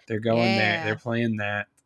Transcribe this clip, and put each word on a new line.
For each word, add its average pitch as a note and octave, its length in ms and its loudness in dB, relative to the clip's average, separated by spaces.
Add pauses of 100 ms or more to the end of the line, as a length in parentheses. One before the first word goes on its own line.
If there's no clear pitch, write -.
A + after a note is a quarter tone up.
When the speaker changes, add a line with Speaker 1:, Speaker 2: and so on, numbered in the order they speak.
Speaker 1:
they're A2 120 -2
going A2+ 180 2 (180)
there. G#2+ 200 2
Speaker 2:
Yeah. G#2+ 100 -4
Speaker 1:
They're G#2+ 100 0
playing A#2 420 -2
that G#2 300 -4 (180)